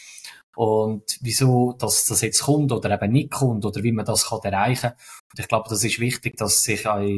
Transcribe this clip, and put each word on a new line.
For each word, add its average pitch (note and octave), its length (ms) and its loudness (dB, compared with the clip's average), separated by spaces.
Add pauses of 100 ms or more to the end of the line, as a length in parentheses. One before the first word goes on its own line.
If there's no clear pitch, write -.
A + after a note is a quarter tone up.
(560)
Und A2 640 0
wieso, B2 520 2
dass - 320 0
das - 160 2
jetzt - 220 0
kommt D3 280 2
oder G2+ 200 -2
eben G2+ 200 2
nicht C3 200 2
kommt A2+ 340 0
oder G2+ 160 -4
wie A#2 100 2
man G#2+ 140 -2
das G#2+ 240 0
kann A2 140 -6
erreichen. G#2+ 480 0
Und - 480 -20
ich - 80 -8
glaube, A2 220 -2
das G#2+ 140 -2
ist A2+ 160 -2
wichtig, A#2 380 -4
dass G#2 260 2
sich G#2+ 240 -2
auch G#2 120 0 (180)